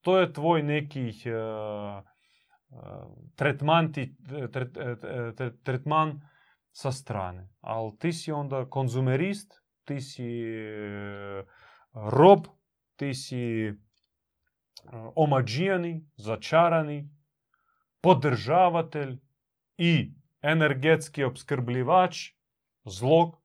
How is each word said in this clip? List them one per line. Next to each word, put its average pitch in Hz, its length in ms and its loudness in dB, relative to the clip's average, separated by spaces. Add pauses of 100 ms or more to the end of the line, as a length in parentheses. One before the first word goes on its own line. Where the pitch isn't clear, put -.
To 185 180 4
je 175 140 2
tvoj 156 300 2
neki, 147 460 -4 (160)
e, 123 60 -4
e, 107 720 -6 (1300)
tretman 156 560 2
ti-, 139 240 -8 (360)
tret-, 127 240 -6
e, 131 140 -8
e, 117 460 -8
tret-, 123 260 -8
tretman 151 580 -2 (520)
sa 135 200 -6
strane. 92 560 -8 (120)
Al 110 380 -8
ti 170 140 -2
si 165 200 -8
onda 135 380 -4
konzumerist, 135 920 -2 (220)
ti 143 160 -6
si, 127 280 -10 (160)
e, 101 1000 -10 (480)
rob, 139 540 6 (500)
ti 139 180 -4
si, 120 520 -4
e, 104 80 -4 (1400)
omađijani, 160 1040 0
začarani, 147 920 0 (920)
podržavatelj 151 1160 2 (580)
i 170 360 2 (300)
energetski 151 840 2
opskrbljivač 131 960 0 (680)
zlog 139 600 2